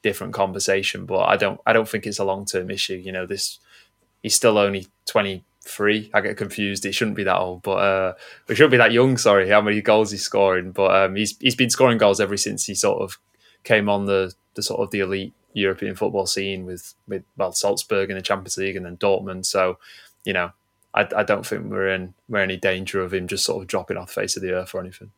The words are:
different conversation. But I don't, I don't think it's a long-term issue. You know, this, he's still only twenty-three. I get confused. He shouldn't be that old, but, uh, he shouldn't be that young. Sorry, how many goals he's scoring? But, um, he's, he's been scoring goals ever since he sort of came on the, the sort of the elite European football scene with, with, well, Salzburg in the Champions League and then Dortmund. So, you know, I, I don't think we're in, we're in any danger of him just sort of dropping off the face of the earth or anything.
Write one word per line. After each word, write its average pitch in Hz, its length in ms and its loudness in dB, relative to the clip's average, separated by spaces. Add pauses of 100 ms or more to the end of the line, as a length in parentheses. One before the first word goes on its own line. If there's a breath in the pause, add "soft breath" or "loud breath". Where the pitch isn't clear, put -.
different 98 320 -2
conversation. 98 720 -2
But 95 180 0
I 98 120 4
don't, 98 300 -2
I 113 80 4
don't 113 140 2
think 107 200 -6
it's 104 100 -6
a 101 60 -2
long-term 98 480 -4
issue. 98 240 -4
You 92 160 -12
know, 92 140 -6
this, 98 340 -8 (640 soft breath)
he's 113 120 0
still 110 220 4
only 98 300 2 (180)
twenty-three. 104 1080 -2
I 104 80 4
get 104 160 -6
confused. 101 480 -6
He 98 80 -4
shouldn't 104 240 -2
be 101 80 -4
that 92 120 2
old, 92 240 -4
but, 95 160 -2
uh, 95 360 2 (340 loud breath)
he 113 80 -2
shouldn't 143 160 8
be 127 60 6
that 113 160 6
young. 127 240 6
Sorry, 98 320 4
how 104 100 6
many 104 220 0
goals 107 300 4
he's 98 120 -6
scoring? 92 480 2
But, 95 240 2
um, 95 220 2
he's, 107 220 -2
he's 127 160 -8
been 123 140 0
scoring 120 280 4
goals 104 240 4
ever 98 160 -2
since 104 300 -4
he 104 60 -10
sort 101 280 0
of 95 180 -8 (460 soft breath)
came 104 240 4
on 101 160 2
the, 95 280 0 (200)
the 104 100 -8
sort - 160 -4
of 104 120 -2
the 101 100 -2
elite 95 320 -4 (200)
European 98 420 -2
football 104 320 -2
scene 98 380 -4
with, 90 280 -14 (140)
with, 98 160 -8 (120)
well, 90 160 -2
Salzburg 98 580 -2
in 98 60 -6
the 95 60 -8
Champions 95 360 -4
League 95 180 -4
and 92 100 -8
then 87 120 -14
Dortmund. 95 480 -2
So, 92 340 0 (440 loud breath)
you 98 100 -4
know, 90 180 -2 (420)
I, 104 220 2
I 104 80 2
don't 101 220 0
think - 200 -6
we're 98 240 -4
in, 92 240 -4 (140)
we're 104 120 -2
in 95 120 0
any 92 60 -6
danger 95 440 -2
of 90 120 -4
him 90 140 -4
just - 180 -4
sort 95 160 -4
of 95 60 -14
dropping 95 300 -4
off 92 100 -10
the - 140 -6
face - 160 -4
of 95 60 -8
the 92 100 -4
earth 92 200 -6
or 92 60 -6
anything. 92 380 -14